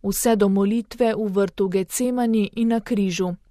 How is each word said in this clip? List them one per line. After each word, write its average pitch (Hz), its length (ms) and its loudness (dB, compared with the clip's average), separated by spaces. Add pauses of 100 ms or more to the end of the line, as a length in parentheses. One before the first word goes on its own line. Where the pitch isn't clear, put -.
vse 214 340 0
do 202 120 4
molitve 214 680 0
v 214 140 -4
vrtu 196 400 0
Getsemani 226 880 0
in 226 120 0
na 233 120 0
križu. 190 540 -2 (160)